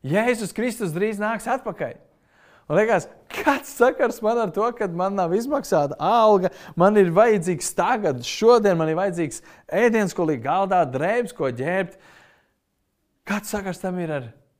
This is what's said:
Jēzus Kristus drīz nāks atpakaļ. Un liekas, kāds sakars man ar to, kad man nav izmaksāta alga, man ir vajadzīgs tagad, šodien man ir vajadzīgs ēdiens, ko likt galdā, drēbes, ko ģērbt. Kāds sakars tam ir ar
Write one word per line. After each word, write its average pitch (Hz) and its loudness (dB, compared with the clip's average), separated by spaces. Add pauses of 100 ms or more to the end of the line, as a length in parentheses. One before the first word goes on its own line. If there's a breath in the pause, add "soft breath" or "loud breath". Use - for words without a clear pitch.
Jēzus 220 -2
Kristus 220 -4
drīz 202 -2
nāks 214 -4
atpakaļ. 202 -6 (760 soft breath)
Un 165 4
liekas, 214 2 (180)
kāds - -2
sakars 240 2
man 233 0
ar 196 -2
to, 202 0
kad 202 -6
man 190 -2
nav 170 0
izmaksāta 220 0
alga, 208 4 (260 loud breath)
man 202 6
ir 185 6
vajadzīgs 185 2
tagad, 180 0
šodien 208 4
man 160 0
ir 160 -2
vajadzīgs 175 -4 (240 loud breath)
ēdiens, 214 0
ko 165 0
likt 120 -4
galdā, 185 0
drēbes, 175 -2
ko 135 -2
ģērbt. 170 -4 (1300 soft breath)
Kāds 202 -6
sakars 196 -6
tam 180 -4
ir 156 -6
ar 120 -8 (280)